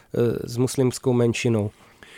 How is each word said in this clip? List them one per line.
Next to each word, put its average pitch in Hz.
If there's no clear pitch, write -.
eh, -
s 120
muslimskou 127
menšinou? 117